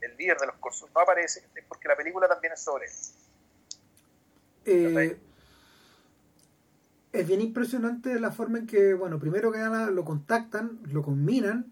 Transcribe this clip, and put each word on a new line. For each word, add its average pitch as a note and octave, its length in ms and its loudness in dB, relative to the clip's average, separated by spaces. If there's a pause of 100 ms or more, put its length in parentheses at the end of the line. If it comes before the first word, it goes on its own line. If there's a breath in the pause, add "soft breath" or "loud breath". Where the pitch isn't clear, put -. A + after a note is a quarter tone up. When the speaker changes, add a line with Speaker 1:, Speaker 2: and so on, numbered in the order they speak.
(120)
Speaker 1:
el - 60 -20
líder E3+ 200 0
de C#3 80 -2
los - 120 -4
corsos, - 360 -12
no E3 80 6
aparece, F3 400 2
¿cachai? - 260 -20
Porque - 200 -14
la C#3+ 80 4
película F3+ 320 0
también E3 260 0
es - 80 -12
sobre C3+ 240 -6
él. - 60 -14 (1700)
Speaker 2:
Eh, F3 280 4
Speaker 1:
¿Cachai? D#3+ 260 0 (1900 soft breath)
Speaker 2:
Es F#3+ 140 0
bien F#3+ 140 2
impresionante A#3+ 760 -2
la A3 120 -2
forma A3+ 280 -4
en A3+ 80 -8
que, G3 260 6
bueno, F3+ 260 -2
primero G3 320 0
que A3 80 -4
nada A3 300 -2
lo F3+ 140 0
contactan, A3+ 760 -4 (120)
lo D3+ 100 -2
combinan, G3+ 720 0